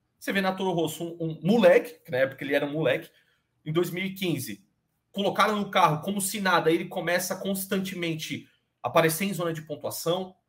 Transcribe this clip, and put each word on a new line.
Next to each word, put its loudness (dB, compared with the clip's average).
você -6
vê 2
na 0
Toro -2
Rosso -2
um, -8
um -6
moleque, 6
que -14
na -2
época -2
ele -2
era 2
um -6
moleque, 0
em -6
dois 0
mil -4
e -6
quinze, -6
colocaram 2
no -4
carro 4
como -4
se -4
nada, 2
ele 2
começa -2
constantemente -4
a -4
aparecer 2
em -2
zona -4
de -8
pontuação, -6